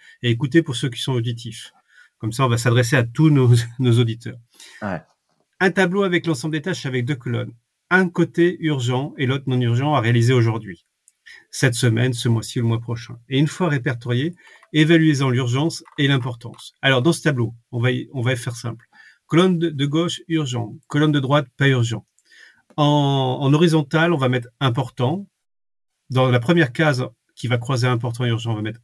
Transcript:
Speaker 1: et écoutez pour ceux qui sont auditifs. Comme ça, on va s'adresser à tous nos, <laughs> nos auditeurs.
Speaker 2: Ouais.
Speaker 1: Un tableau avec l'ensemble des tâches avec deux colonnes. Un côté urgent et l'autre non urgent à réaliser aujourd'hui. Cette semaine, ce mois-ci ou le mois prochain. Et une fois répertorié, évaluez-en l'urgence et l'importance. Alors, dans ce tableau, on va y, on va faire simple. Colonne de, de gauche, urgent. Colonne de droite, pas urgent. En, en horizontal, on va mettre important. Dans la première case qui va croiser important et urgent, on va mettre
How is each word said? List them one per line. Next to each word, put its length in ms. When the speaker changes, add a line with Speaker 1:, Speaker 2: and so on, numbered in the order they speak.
Speaker 1:
et 80
écoutez 320
pour 140
ceux 120
qui 120
sont 120
auditifs. 600
Comme 140
ça, 140
on 20
va 100
s'adresser 380
à 80
tous 260
nos, 200
<laughs> 120
nos 220
auditeurs. 380
Speaker 2:
Ouais. 200
Speaker 1:
Un 100
tableau 320
avec 240
l'ensemble 280
des 80
tâches 240
avec 180
deux 120
colonnes. 360
Un 180
côté 520
urgent 560
et 100
l'autre 200
non 140
urgent 340
à 60
réaliser 320
aujourd'hui. 540
Cette 240
semaine, 380
ce 160
mois-ci 300
ou 40
le 60
mois 120
prochain. 360
Et 100
une 80
fois 220
répertorié, 680
évaluez-en 580
l'urgence 520
et 100
l'importance. 720
Alors, 200
dans 100
ce 100
tableau, 320
on 100
va 120
y, 200
on 100
va 140
faire 200
simple. 300
Colonne 320
de, 120
de 160
gauche, 420
urgent. 460
Colonne 240
de 80
droite, 260
pas 120
urgent. 380
En, 640
en 140
horizontal, 580
on 60
va 100
mettre 200
important. 680
Dans 200
la 100
première 320
case 320
qui 100
va 120
croiser 280
important 380
et 40
urgent, 240
on 40
va 60
mettre 220